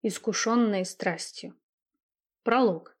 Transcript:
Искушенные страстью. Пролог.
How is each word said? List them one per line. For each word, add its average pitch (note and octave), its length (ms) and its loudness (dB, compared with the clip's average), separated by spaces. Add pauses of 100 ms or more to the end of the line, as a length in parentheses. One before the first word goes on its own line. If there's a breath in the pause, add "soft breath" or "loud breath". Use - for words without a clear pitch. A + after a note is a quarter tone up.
Искушенные A3 800 0
страстью. - 680 -6 (880)
Пролог. A3+ 580 2